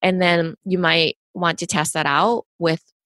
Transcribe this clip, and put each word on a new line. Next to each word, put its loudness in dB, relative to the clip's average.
And 0
then 2
you -2
might 2
want -2
to -6
test -2
that -2
out 0
with, 0